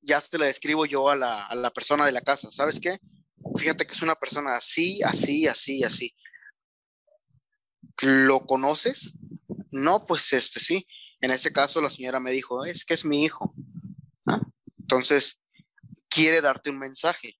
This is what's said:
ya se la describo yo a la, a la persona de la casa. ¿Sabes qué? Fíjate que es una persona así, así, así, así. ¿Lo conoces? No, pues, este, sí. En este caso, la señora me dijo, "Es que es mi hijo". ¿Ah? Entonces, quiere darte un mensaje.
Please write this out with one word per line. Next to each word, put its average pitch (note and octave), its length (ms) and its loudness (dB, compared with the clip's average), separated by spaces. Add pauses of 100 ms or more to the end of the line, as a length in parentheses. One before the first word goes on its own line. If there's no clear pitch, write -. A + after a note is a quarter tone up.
ya D3 200 2
se - 180 -6
la D3+ 80 4
describo D3+ 400 0
yo C#3 240 2
a C#3+ 60 4
la, A#2 300 -2
a A#2+ 80 -8
la B2 160 -2
persona D3 360 0
de C#3 60 4
la B2 100 -2
casa. C3+ 280 -2
¿Sabes D#3 300 -2
qué? F3+ 180 -4 (580)
Fíjate - 300 -2
que - 60 -14
es - 100 -6
una D#3+ 120 2
persona C#3 420 -4
así, F3 460 0
así, C#3+ 440 0
así, C3+ 380 0
así. A#2 300 -4 (1900)
¿Lo C3+ 440 6
conoces? C#3+ 680 -2 (560)
No, D3+ 360 2
pues, - 260 -2
este, B2+ 280 0
sí. F#3 260 -2 (340)
En B2+ 100 0
este C3 220 0
caso, C#3+ 280 2
la C#3+ 100 0
señora B2+ 300 -4
me B2+ 120 -4
dijo, C3 320 -4
"Es E3 200 -8
que E3 100 0
es D#3+ 100 -4
mi D3 200 2
hijo". - 300 -4 (720)
¿Ah? - 140 0 (380)
Entonces, B2+ 640 0 (680)
quiere D#3 320 4
darte C#3+ 300 0
un C#3 80 -6
mensaje. C3+ 600 -4